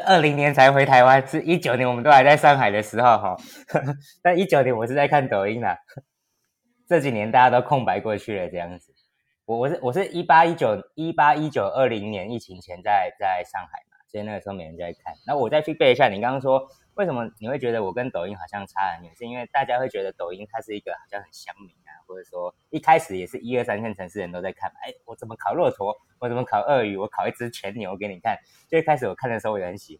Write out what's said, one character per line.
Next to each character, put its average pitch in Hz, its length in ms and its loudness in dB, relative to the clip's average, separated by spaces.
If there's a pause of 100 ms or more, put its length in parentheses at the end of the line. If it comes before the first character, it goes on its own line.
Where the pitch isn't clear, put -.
二 185 160 6
零 147 140 2
年 143 180 2
才 135 180 8
回 139 140 6
台 131 180 8
湾， 131 220 8
是 156 160 -4
一 170 160 2
九 123 180 -2
年 127 120 0
我 123 60 0
们 120 100 -6
都 147 80 6
还 135 120 10
在 143 120 8
上 147 220 6
海 120 120 2
的 104 140 0
时 107 180 -4
候 127 60 6 (100)
哈。 95 200 -4 (360)
<laughs> 143 480 -6
但 175 160 2
一 190 80 2
九 151 160 4
年 123 140 2
我 113 100 -4
是 117 80 -4
在 143 140 0
看 143 200 2
抖 101 200 -2
音 113 140 -6
啦， 95 160 -4 (1080)
这 175 140 4
几 139 100 -2
年 110 220 -4
大 127 100 6
家 127 80 8
都 123 160 2
空 131 200 0
白 95 140 0
过 107 180 -4
去 101 200 -8
了 90 120 -6
这 87 80 -10
样 87 200 -12
子。 - 160 -20 (520)
我， 113 140 -6
我 131 100 -2
是， 170 140 -6
我 123 100 -2
是 190 140 -2
一 175 160 -6
八 165 200 6
一 170 120 0
九， 113 200 0 (200)
一 160 180 -6
八 151 220 4
一 156 140 -4
九 123 180 -2
二 127 200 0
零 107 240 -6
年 98 180 -8
疫 117 100 -8
情 92 200 -20
前 90 220 -16
在， 95 360 0
在 92 280 -4
上 95 160 -12
海 82 160 -18 (140)
嘛， - 60 -20 (100)
所 107 120 -12
以 104 40 -8
那 107 100 -10
个 95 80 -10
时 - 80 -12
候 98 60 -8
没 87 100 -12
人 80 100 -18
在 87 160 -10
看。 82 220 -16 (120)
那 147 120 -4
我 127 100 0
再 151 140 0
去 160 100 -6
背 147 200 4
一 120 40 4
下， 131 140 4
你 98 100 -6
刚 120 120 -2
刚 135 100 -6
说 131 260 0 (280)
为 202 100 -2
什 165 80 -2
么 117 260 -6
你 110 80 -12
会 139 120 -6
觉 123 120 -4
得 113 120 -2
我 92 100 -6
跟 123 160 -6
抖 87 160 -8
音 101 100 -10
好 90 120 -16
像 101 180 -10
差 95 300 -6
很 87 100 -18
远， 82 100 -20
是 - 80 -20
因 120 140 -12
为 120 160 -12
大 135 100 0
家 123 140 -4
会 127 100 -2
觉 104 140 -6
得 95 100 -6
抖 87 220 -10
音 101 180 -16
它 113 80 -10
是 107 160 -12
一 104 40 -8
个 92 140 -12
好 82 140 -14
像 101 140 -12
很 92 100 -20
乡 - 300 -20
民 95 80 -20 (160)
啊， 78 220 -20
或 92 100 -18
者 95 100 -18
说 90 280 -10 (160)
一 156 80 -8
开 160 180 -6
始 101 180 -10
也 90 120 -10
是 - 100 -14
一 123 180 -10
二 120 80 -4
三 110 160 -6
线 110 140 -10
城 92 160 -16
市 104 80 -16
人 90 140 -10
都 90 100 -12
在 92 100 -8
看 92 220 -12
嘛， - 80 -20
哎， 123 100 -14 (140)
我 117 100 -20
怎 117 120 -18
么 113 80 -16
烤 101 180 -6
骆 156 160 0
驼， 104 260 -6 (220)
我 123 100 -8
怎 120 80 -6
么 123 80 -4
烤 107 180 -2
鳄 135 220 0
鱼， 101 140 -4
我 101 100 -6
烤 - 200 -6
一 120 40 -6
只 120 200 -10
全 98 260 -12
牛 101 180 -10
给 98 120 -8
你 95 120 -12
看。 110 160 -4 (320)
就 160 120 0
一 - 20 0
开 156 160 0
始 127 80 -6
我 95 80 -4
看 127 160 -8
的 113 100 -4
时 - 60 -8
候 107 80 -2
我 104 60 -4
也 92 80 -6
很 90 100 -10
喜 - 220 -20